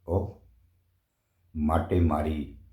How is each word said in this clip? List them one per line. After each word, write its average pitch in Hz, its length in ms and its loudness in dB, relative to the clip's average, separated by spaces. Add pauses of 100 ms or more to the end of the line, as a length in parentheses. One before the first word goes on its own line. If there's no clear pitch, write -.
ઓ, 90 340 -4 (1120)
માટે 82 440 2
મારી 76 600 0 (140)